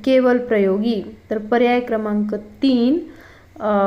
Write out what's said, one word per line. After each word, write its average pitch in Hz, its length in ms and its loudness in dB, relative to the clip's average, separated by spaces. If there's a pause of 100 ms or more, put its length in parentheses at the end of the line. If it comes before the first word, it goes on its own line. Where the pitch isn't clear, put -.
केवल 254 320 4
प्रयोगी. 208 800 -2 (140)
तर 220 60 -2
पर्याय 240 420 0
क्रमांक 208 560 -4
तीन, 254 640 0 (600)
अ, 214 100 -4 (180)